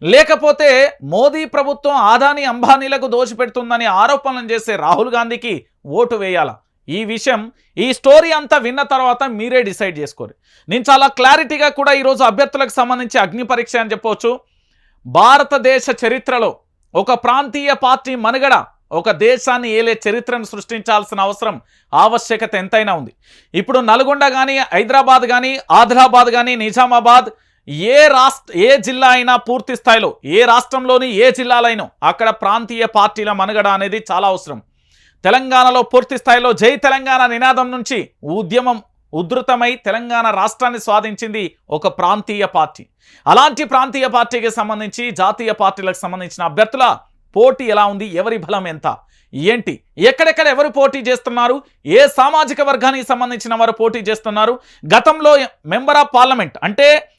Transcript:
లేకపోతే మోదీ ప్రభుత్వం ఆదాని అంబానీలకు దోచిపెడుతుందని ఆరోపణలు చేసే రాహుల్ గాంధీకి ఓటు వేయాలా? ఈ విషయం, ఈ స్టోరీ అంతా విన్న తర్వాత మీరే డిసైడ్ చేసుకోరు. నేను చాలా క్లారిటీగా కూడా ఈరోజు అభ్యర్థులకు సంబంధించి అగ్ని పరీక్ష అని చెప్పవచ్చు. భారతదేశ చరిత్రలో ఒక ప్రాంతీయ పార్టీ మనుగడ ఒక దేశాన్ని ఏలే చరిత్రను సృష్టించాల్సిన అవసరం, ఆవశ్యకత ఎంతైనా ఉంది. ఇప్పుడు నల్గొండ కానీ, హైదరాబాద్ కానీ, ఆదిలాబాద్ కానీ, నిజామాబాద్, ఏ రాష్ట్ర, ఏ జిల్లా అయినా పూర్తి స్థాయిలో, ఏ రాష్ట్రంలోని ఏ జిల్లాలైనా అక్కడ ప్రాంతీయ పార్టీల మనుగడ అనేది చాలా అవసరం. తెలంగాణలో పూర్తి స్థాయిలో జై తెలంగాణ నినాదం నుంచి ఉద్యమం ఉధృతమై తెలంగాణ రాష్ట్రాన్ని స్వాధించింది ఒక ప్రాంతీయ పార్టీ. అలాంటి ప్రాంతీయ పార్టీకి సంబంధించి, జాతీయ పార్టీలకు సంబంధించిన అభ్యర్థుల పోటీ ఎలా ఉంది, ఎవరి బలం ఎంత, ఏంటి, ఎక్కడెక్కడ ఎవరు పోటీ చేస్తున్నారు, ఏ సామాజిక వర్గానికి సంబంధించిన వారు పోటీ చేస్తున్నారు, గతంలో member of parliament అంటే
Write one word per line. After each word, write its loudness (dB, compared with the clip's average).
లేకపోతే 2
మోదీ 0
ప్రభుత్వం -4
ఆదాని 2
అంబానీలకు 0
దోచిపెడుతుందని -4
ఆరోపణలు 0
చేసే -4
రాహుల్ 0
గాంధీకి -6
ఓటు -2
వేయాలా? -4
ఈ -6
విషయం, -4
ఈ -2
స్టోరీ 4
అంతా 0
విన్న -4
తర్వాత -2
మీరే -2
డిసైడ్ -6
చేసుకోరు. -12
నేను -4
చాలా 6
క్లారిటీగా 2
కూడా 0
ఈరోజు 2
అభ్యర్థులకు 0
సంబంధించి -2
అగ్ని -4
పరీక్ష -4
అని -4
చెప్పవచ్చు. -4
భారతదేశ 4
చరిత్రలో -2
ఒక 0
ప్రాంతీయ -2
పార్టీ -2
మనుగడ 0
ఒక -2
దేశాన్ని -2
ఏలే -2
చరిత్రను -6
సృష్టించాల్సిన -4
అవసరం, -4
ఆవశ్యకత 0
ఎంతైనా -2
ఉంది. -10
ఇప్పుడు -2
నల్గొండ 2
కానీ, -2
హైదరాబాద్ 2
కానీ, -2
ఆదిలాబాద్ 6
కానీ, 0
నిజామాబాద్, 4
ఏ 4
రాష్ట్ర, 0
ఏ 6
జిల్లా 0
అయినా 2
పూర్తి -6
స్థాయిలో, 0
ఏ 2
రాష్ట్రంలోని 2
ఏ 2
జిల్లాలైనా 0
అక్కడ 0
ప్రాంతీయ -2
పార్టీల 0
మనుగడ -2
అనేది -4
చాలా 0
అవసరం. -6
తెలంగాణలో 2
పూర్తి 0
స్థాయిలో 2
జై 2
తెలంగాణ 0
నినాదం 0
నుంచి -8
ఉద్యమం -4
ఉధృతమై -4
తెలంగాణ -4
రాష్ట్రాన్ని -4
స్వాధించింది -4
ఒక -4
ప్రాంతీయ -4
పార్టీ. -4
అలాంటి 0
ప్రాంతీయ -2
పార్టీకి -4
సంబంధించి, -10
జాతీయ -4
పార్టీలకు -4
సంబంధించిన -12
అభ్యర్థుల 0
పోటీ 2
ఎలా 0
ఉంది, -6
ఎవరి -6
బలం -8
ఎంత, -8
ఏంటి, -4
ఎక్కడెక్కడ 2
ఎవరు 0
పోటీ 0
చేస్తున్నారు, -2
ఏ 6
సామాజిక 0
వర్గానికి -2
సంబంధించిన -4
వారు 2
పోటీ -4
చేస్తున్నారు, -4
గతంలో 4
member -2
of 4
parliament 2
అంటే 2